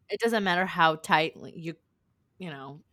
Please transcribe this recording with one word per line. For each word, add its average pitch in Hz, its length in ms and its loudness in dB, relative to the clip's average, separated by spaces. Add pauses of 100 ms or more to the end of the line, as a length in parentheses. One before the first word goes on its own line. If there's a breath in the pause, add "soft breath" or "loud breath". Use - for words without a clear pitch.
It 202 120 -6
doesn't 226 240 0
matter 180 220 2
how 165 300 4
tightly 156 600 0
you, 160 180 -10 (640)
you 180 120 -12
know, 139 420 -16